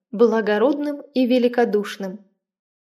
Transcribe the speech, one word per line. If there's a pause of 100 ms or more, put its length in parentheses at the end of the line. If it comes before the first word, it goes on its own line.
(120)
благородным (120)
и
великодушным. (680)